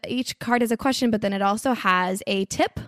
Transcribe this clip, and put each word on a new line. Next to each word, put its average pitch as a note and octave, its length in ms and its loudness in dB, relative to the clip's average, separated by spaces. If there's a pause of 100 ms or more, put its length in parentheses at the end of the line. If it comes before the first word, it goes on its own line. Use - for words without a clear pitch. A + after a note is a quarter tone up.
each - 320 -4
card A#3+ 220 2
has A3+ 100 2
a A3+ 40 2
question, B3 360 0
but G#3+ 80 0
then G3+ 120 0
it G3 80 -4
also G#3 320 2
has F#3 540 2
a G3 200 0
tip - 420 -2